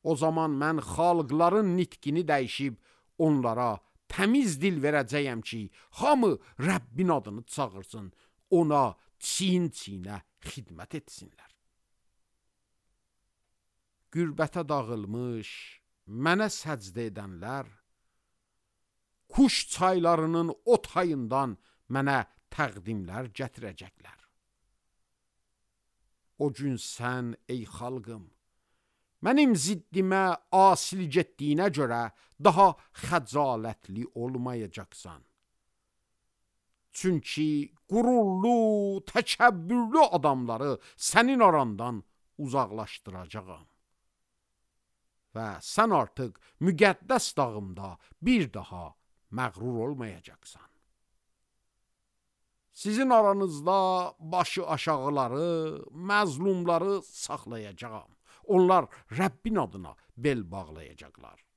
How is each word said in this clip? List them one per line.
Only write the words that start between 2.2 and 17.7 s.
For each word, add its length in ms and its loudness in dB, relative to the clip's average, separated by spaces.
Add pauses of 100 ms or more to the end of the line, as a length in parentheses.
dəyişib 500 -2 (440)
onlara 640 2 (300)
təmiz 500 2
dil 220 0
verəcəyəm 600 -2
ki, 280 -10 (200)
hamı 480 2 (200)
Rəbbin 540 0
adını 300 -4
çağırsın, 720 -10 (380)
ona 460 4 (220)
çiyin-çiyinə 1040 -2 (180)
xidmət 580 -16
etsinlər. 540 -20 (2500)
Qürbətə 520 -2
dağılmış, 840 -6 (580)
mənə 400 -2
səcdə 600 -8
edənlər 580 -12 (1600)